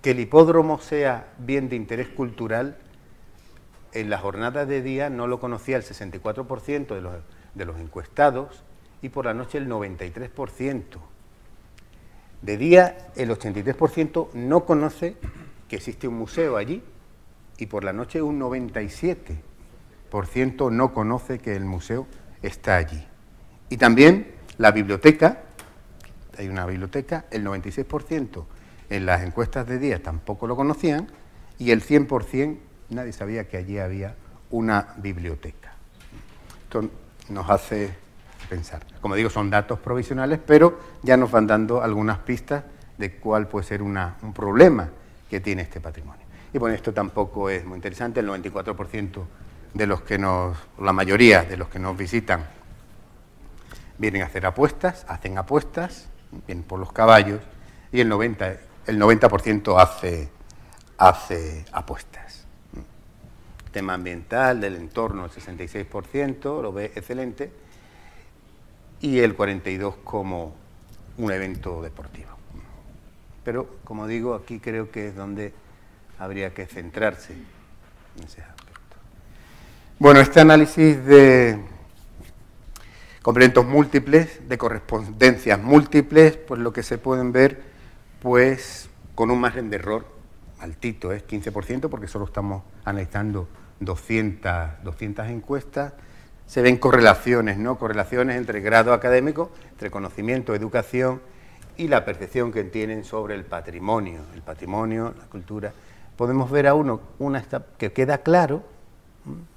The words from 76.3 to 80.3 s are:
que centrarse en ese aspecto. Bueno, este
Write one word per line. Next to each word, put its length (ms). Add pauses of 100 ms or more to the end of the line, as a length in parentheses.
que 140
centrarse 640
en 920
ese 180
aspecto. 540 (1000)
Bueno, 220
este 200